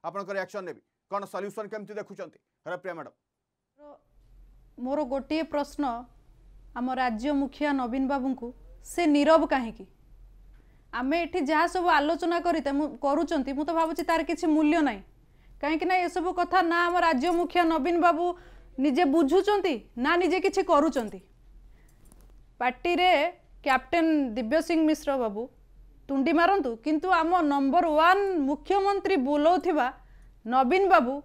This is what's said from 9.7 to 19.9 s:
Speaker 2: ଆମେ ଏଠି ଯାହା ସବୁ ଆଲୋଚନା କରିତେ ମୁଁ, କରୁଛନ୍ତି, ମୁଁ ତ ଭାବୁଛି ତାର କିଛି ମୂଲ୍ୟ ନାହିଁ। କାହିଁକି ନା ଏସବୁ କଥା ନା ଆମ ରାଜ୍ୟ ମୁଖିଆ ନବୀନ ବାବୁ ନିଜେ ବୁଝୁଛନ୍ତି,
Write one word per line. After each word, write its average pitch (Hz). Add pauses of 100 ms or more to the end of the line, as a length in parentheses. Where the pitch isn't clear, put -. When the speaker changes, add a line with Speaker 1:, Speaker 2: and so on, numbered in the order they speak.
Speaker 2:
ଆମେ 262
ଏଠି 330
ଯାହା 311
ସବୁ 349
ଆଲୋଚନା 330
କରିତେ 330
ମୁଁ, 285 (140)
କରୁଛନ୍ତି, 285
ମୁଁ 285
ତ 339
ଭାବୁଛି 320
ତାର 330
କିଛି 339
ମୂଲ୍ୟ 311
ନାହିଁ। 214 (600)
କାହିଁକି 311
ନା 370
ଏସବୁ 359
କଥା 349
ନା 339
ଆମ 349
ରାଜ୍ୟ 320 (100)
ମୁଖିଆ 349
ନବୀନ 330
ବାବୁ 339 (540)
ନିଜେ 277 (120)
ବୁଝୁଛନ୍ତି, 359 (220)